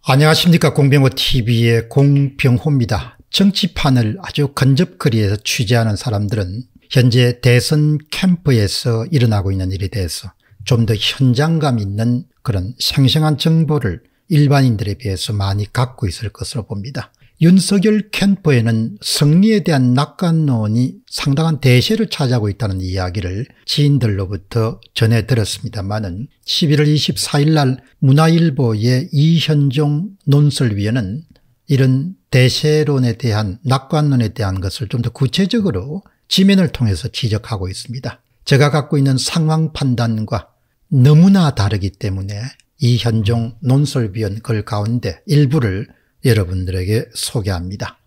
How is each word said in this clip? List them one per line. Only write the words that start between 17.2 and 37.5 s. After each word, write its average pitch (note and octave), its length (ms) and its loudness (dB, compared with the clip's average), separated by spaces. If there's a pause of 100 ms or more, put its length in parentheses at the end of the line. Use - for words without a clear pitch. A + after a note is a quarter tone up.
윤석열 F#3+ 680 2
캠프에는 A#2 920 0
승리에 F#3+ 600 2
대한 C3 300 2
낙관론이 C3+ 1000 0 (120)
상당한 D#3 540 -2
대세를 C3+ 480 2
차지하고 A#2+ 400 -2
있다는 G2 320 -4
이야기를 F#2 640 -6 (220)
지인들로부터 A2+ 1120 -2 (140)
전해 A2+ 320 2
들었습니다마는 G#2 1000 -6 (180)
십일월 D3 420 0
이십사일 D3+ 640 0
날 C3+ 260 2 (200)
문화일보의 C#3 1120 2
이현종 D3 1000 0 (120)
논설위원은 A#2+ 1000 0 (420)
이런 C3+ 480 0 (160)
대세론에 C3+ 880 2
대한, G#2+ 460 -2
낙관론에 C3+ 640 0
대한 F#2+ 320 -4
것을 F2 260 -8
좀 B2 140 -4
더 A#2+ 80 -4
구체적으로 E3 920 -2 (260)
지면을 F#3+ 400 4
통해서 G#2 380 -2
지적하고 G#2 600 -6